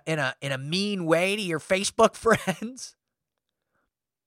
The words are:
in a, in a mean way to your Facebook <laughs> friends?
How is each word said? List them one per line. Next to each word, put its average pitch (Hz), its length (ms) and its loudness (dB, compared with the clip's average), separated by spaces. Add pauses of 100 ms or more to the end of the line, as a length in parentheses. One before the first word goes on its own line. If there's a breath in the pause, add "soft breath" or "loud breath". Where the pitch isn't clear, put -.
in 156 140 -2
a, 135 200 -2
in 139 120 -6
a 131 60 -4
mean 180 480 -2
way 170 300 2
to 214 60 -4
your 165 180 -2
Facebook 196 560 2
<laughs> - 0 -
friends? 220 800 -2 (1300)